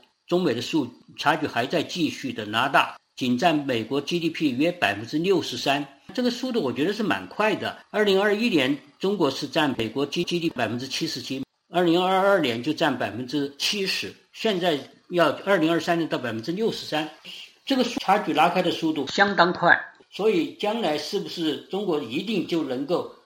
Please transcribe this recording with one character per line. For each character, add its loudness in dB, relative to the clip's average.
中 2
美 2
的 -2
数-， -2
差 2
距 -2
还 -2
在 0
继 -2
续 -8
的 -8
拉 2
大， 2
仅 2
占 4
美 0
国 -2
G -2
D 0
P 0
约 0
百 0
分 -8
之 -4
六 2
十 -8
三。 0
这 -2
个 2
速 -4
度 0
我 -2
觉 0
得 -2
是 -4
蛮 -2
快 0
的。 -6
二 0
零 4
二 4
一 0
年 4
中 0
国 2
是 -6
占 0
美 -4
国 -2
G -4
D -2
P -2
百 -2
分 -4
之 -8
七 -4
十 -8
七， -8
二 2
零 4
二 2
二 6
年 0
就 -2
占 0
百 -4
分 -8
之 -2
七 -2
十， -4
现 0
在 2
要 4
二 4
零 2
二 2
三 0
年 0
到 -2
百 -4
分 -6
之 -6
六 0
十 -8
三， -2
这 0
个 2
差 2
距 -2
拉 6
开 2
的 2
速 -2
度 -2
相 2
当 4
快。 4
所 0
以 0
将 -4
来 0
是 -6
不 -6
是 -2
中 -4
国 0
一 -4
定 -2
就 0
能 -4
够 -2